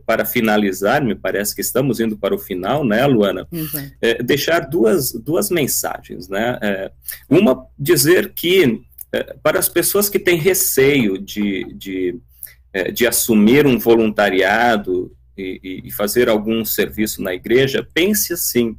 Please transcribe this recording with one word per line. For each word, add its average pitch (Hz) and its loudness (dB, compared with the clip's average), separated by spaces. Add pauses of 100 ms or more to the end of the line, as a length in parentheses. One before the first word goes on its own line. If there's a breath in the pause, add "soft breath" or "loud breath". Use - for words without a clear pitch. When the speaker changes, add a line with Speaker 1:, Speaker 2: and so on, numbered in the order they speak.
Speaker 1:
para 110 0
finalizar, 107 0
me 107 -2
parece 98 -4
que 98 -8
estamos 117 -2
indo 107 -2
para 98 -2
o 98 -4
final, 104 -4
né, 117 2
Luana? 101 2
Speaker 2:
Exato. 147 -10 (100)
Speaker 1:
Eh, - 2
deixar 147 0
duas, 180 0
duas 156 -4
mensagens, 107 -4
né? 113 -4
Eh, 98 -4 (380 loud breath)
uma, 220 4 (120)
dizer 170 2
que, 165 2 (280)
eh, - -4
para 170 2
as 180 -2
pessoas 196 0
que - 0
têm 175 2
receio 139 2
de, 98 -4
de, 92 -6 (540 loud breath)
eh, 92 -2
de 117 0
assumir 117 4
um 120 4
voluntariado 104 2 (240)
e, 95 -10
e, 95 -14
e - -14
fazer 120 0
algum 110 0
serviço 104 -4
na 92 -4
igreja, 120 0
pense 185 0
assim, 117 -2